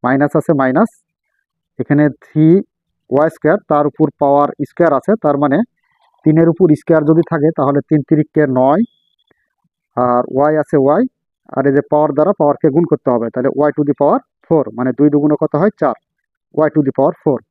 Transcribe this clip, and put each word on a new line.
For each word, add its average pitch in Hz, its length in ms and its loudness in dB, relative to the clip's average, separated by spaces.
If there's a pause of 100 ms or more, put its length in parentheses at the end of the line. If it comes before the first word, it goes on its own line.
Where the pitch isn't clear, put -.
মাইনাস 135 360 -2
আছে 170 200 -4
মাইনাস, 135 300 0 (920)
এখানে 147 220 0 (200)
থ্রি 156 220 0 (680)
ওয়াই 147 240 2
স্কয়ার, 156 220 0 (120)
তার 147 200 2
উপর 156 160 -2 (160)
পাওয়ার 143 260 2 (220)
স্কয়ার 165 280 0
আছে, 190 140 -2 (120)
তার 143 180 0
মানে 147 160 0 (640)
তিনের 160 280 4
উপর 180 140 2 (140)
স্কয়ার 160 300 0
যদি 160 120 2 (100)
থাকে 151 160 -2 (100)
তাহলে 139 300 0
তিন 156 200 0
তিরিককে 151 340 0 (180)
নয়, 143 220 2 (1120)
আর 123 260 0 (120)
ওয়াই 147 280 0
আছে - 220 -4
ওয়াই, 156 180 2 (540)
আর 135 120 -2
এই 135 80 0
যে 143 60 0 (100)
পাওয়ার 151 240 0
দ্বারা 160 240 0
পাওয়ারকে 147 340 0
গুণ 170 160 2
করতে - 240 -2
হবে, 117 180 -2
তাহলে 127 180 -4 (180)
y - 80 0
to 151 120 -2
the 143 120 -2
power 175 200 0 (260)
four, 156 180 0 (140)
মানে 127 200 -2
দুই 147 160 4
দুগুণ 147 180 0 (100)
কত 156 180 -4
হয়? 208 200 0
চার, 131 160 -2 (720)
y - 80 -2
to 156 120 2
the 131 120 -4
power 151 240 0
four। 135 180 -2 (100)